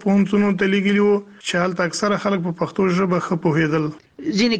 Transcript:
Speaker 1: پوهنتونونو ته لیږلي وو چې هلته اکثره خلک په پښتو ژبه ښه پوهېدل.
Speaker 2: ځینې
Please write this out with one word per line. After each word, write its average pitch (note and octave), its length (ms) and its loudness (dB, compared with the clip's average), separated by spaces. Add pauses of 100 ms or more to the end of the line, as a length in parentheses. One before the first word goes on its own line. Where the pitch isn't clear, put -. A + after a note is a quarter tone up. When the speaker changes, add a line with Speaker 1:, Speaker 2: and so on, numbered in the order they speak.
Speaker 1:
پوهنتونونو G3+ 560 2
ته G3 140 2
لیږلي G3+ 320 2
وو G#3 100 4 (300)
چې - 80 -4 (100)
هلته F3+ 240 -2
اکثره G3+ 380 -2
خلک F#3+ 200 -2
په E3+ 140 -4
پښتو F#3+ 260 0 (140)
ژبه F3+ 260 0
ښه E3+ 200 -2
پوهېدل. D#3 440 0 (480)
Speaker 2:
ځینې A#3 220 2